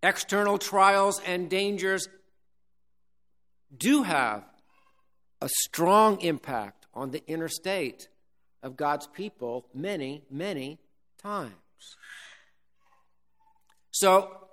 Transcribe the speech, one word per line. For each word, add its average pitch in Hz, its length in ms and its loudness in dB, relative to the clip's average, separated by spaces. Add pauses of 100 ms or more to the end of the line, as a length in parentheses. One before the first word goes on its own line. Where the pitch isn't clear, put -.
External 202 560 0
trials 196 600 4
and 180 280 -4
dangers 190 580 -2 (1700)
do 269 280 2
have 127 440 0 (960)
a 135 80 -6
strong 202 720 4
impact 127 720 -4
on 131 200 -8
the 147 140 -10
inner 160 220 -6
state 180 640 -6 (520)
of 131 140 -14
God's 147 300 -2
people 127 680 -10
many, 147 560 -8
many 147 500 -8 (380)
times. 185 380 -10 (2500)
So 196 560 4